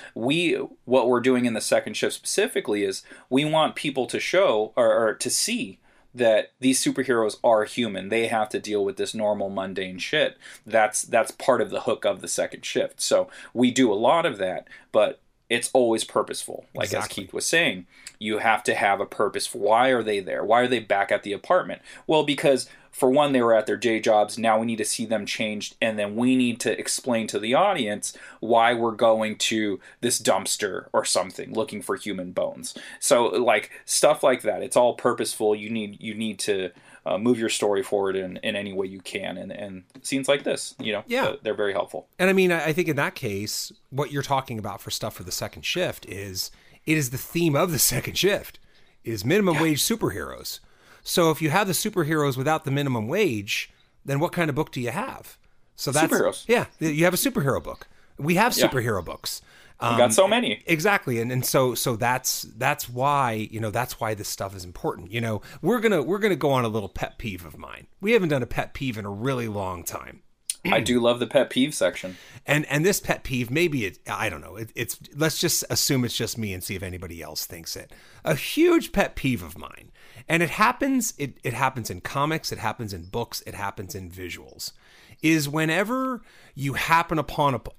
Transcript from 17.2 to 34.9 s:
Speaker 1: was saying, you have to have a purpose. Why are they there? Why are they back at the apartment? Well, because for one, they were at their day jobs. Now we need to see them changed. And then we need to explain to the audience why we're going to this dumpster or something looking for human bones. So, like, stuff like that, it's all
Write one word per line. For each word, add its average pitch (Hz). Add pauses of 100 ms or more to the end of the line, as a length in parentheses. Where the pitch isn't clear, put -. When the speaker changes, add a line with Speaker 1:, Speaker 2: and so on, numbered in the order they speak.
Speaker 1:
was 123
saying, 131 (320)
you 107
have 110
to 113
have 101
a 98
purpose. -
Why 113
are 123
they 104
there? 85
Why 113
are 123
they 123
back 101
at 101
the 101
apartment? 95 (240)
Well, 156
because 143 (200)
for 131
one, 143
they 127
were 117
at 107
their 104
day 110
jobs. 107
Now 110
we 113
need 117
to 104
see -
them 104
changed. 107
And 110
then 104
we 127
need 120
to 107
explain 113
to 107
the 110
audience 143 (240)
why 113
we're 113
going 110
to 107 (220)
this 120
dumpster 95
or 110
something 92
looking 107
for 101
human 95
bones. - (240)
So, 120
like, 113 (140)
stuff -
like 131
that, 98
it's -
all 123